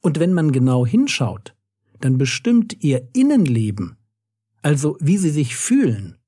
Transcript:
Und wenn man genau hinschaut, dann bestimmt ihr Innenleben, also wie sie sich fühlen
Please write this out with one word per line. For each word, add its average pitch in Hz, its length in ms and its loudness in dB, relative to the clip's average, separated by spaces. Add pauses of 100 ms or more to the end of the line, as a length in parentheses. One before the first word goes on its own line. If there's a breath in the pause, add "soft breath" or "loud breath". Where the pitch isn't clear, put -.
Und 156 200 -2
wenn 175 120 2
man 156 200 2
genau 127 340 2
hinschaut, 131 680 -2 (460)
dann 131 160 0
bestimmt 233 680 0
ihr 127 300 -2
Innenleben, 120 880 0 (640)
also 147 380 0
wie 175 180 2
sie 185 100 0
sich 147 260 -2
fühlen 117 640 -2 (120)